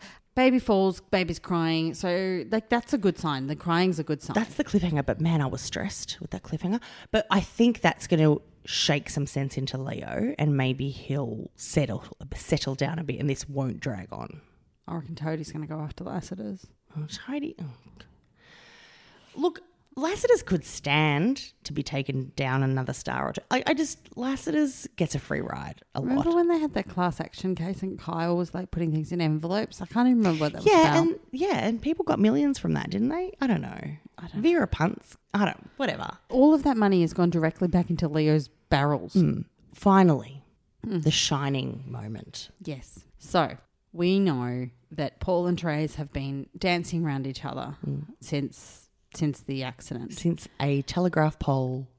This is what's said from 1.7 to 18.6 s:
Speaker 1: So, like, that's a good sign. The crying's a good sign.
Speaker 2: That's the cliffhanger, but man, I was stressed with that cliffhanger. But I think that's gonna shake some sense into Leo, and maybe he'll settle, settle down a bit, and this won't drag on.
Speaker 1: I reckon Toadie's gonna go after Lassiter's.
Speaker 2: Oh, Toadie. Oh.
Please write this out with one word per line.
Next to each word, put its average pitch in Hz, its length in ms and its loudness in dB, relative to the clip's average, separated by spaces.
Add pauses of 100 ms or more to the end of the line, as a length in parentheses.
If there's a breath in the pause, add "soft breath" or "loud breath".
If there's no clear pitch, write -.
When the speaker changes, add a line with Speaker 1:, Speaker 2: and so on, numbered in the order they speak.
Speaker 1:
So, 185 560 -2
like, 220 180 -2
that's 240 240 0
a 277 60 2
good 185 200 2
sign. 135 280 -2
The 147 100 -2
crying's 170 420 2
a 156 40 -4
good 147 200 -4
sign. - 120 -8
Speaker 2:
That's 220 200 0
the 294 100 0
cliffhanger, 156 420 0
but 101 140 -2
man, 160 200 4
I 135 60 2
was 123 160 -4
stressed - 580 -6
with 165 100 -12
that 190 120 -8
cliffhanger. 185 380 -4 (300 loud breath)
But 220 200 2
I 190 100 6
think 233 400 2
that's - 260 2
gonna 156 300 6 (280)
shake - 460 0
some 143 160 -2
sense 139 300 -4
into 131 220 -4
Leo, 131 600 -4
and 151 180 4
maybe 135 340 0
he'll 131 640 -6
settle, - 480 -2 (300)
settle - 400 -2
down 139 240 -2
a 165 60 -6
bit, 143 160 -6
and 143 100 0
this 135 180 -6
won't 135 320 -4
drag 104 320 -8
on. 147 280 -12 (480)
Speaker 1:
I 170 80 -8
reckon 165 180 -10
Toadie's 156 380 -6
gonna 151 140 -8
go 156 140 -8
after 151 240 -10
Lassiter's. 190 640 -10 (300)
Speaker 2:
Oh, 151 120 -8
Toadie. - 520 -8
Oh. - 400 -16 (1300 soft breath)